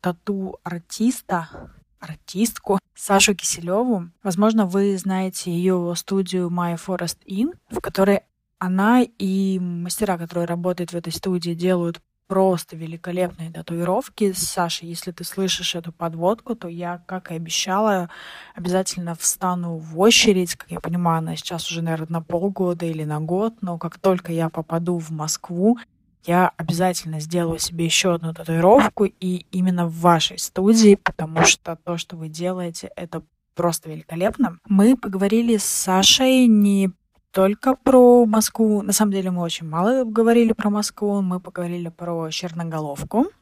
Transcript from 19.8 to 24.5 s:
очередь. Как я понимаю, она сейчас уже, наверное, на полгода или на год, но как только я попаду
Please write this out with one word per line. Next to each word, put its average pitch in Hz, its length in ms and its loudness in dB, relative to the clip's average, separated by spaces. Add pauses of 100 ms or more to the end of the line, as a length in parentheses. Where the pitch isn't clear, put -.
очередь. 190 560 6
Как - 160 -18
я 170 80 -8
понимаю, 165 400 0
она 165 160 -4
сейчас 165 340 -8
уже, 165 140 -6
наверное, 160 380 -4
на - 20 -12
полгода 175 640 -2
или 160 160 -4
на 151 180 -4
год, 190 420 -2
но 175 160 -6
как 165 200 -10
только 180 340 0
я 165 160 -2
попаду 170 500 -4